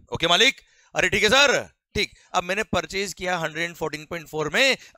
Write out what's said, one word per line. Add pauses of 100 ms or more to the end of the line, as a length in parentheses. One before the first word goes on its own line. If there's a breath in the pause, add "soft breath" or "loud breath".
(140)
ओके
मालिक? (340 soft breath)
अरे
ठीक
है
सर, (260)
ठीक। (200 soft breath)
अब
मैंने
परचेज
किया
हंड्रेड
एंड
फ़ोर्टीन
पॉइंट
फ़ोर
में, (200 loud breath)